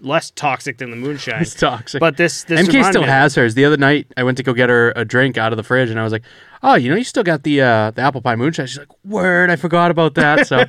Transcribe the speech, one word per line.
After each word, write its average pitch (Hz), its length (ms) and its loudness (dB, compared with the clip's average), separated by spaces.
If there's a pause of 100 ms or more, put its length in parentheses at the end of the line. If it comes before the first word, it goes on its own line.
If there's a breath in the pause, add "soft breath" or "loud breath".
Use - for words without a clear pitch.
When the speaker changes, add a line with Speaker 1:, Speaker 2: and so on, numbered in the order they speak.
Speaker 1:
less 143 320 -4
toxic 131 460 -6
than 127 120 -12
the 117 60 -12
moonshine. 131 460 -8
Speaker 2:
<laughs> - 0 -
It's 160 120 -8
toxic. 135 460 -4
Speaker 1:
But 160 160 0
this, 170 280 -2
this 165 160 -2
Speaker 2:
M 190 60 4
K 170 120 0
Speaker 1:
reminded 190 140 2
Speaker 2:
still 196 100 2
Speaker 1:
me 135 60 0
Speaker 2:
has 139 280 2
hers. 117 180 2
The 135 100 2
other 147 120 4
night, 139 400 0
I 127 80 -2
went 127 140 0
to - 40 -6
go 131 100 -2
get 123 180 2
her 117 260 4
a 117 80 -4
drink 123 340 0
out 113 140 -2
of 113 40 -4
the 107 60 -4
fridge, 127 280 0
and 110 100 -6
I - 40 -4
was 110 80 -4
like, 110 100 -6 (420 loud breath)
"Oh, 269 100 4
you 131 160 2
know, 170 60 0
you 247 80 -2
still - 180 -4
got 160 220 -2
the, 147 160 2
uh, 110 320 2
the 123 100 -8
apple 139 180 -2
pie 120 160 -2
moonshine." 143 300 -4
She's 127 120 -12
like, 147 100 -20 (160)
"Word, 180 460 0
I 170 60 0
forgot 175 340 0
about 160 260 0
that." 156 300 2
So 247 220 2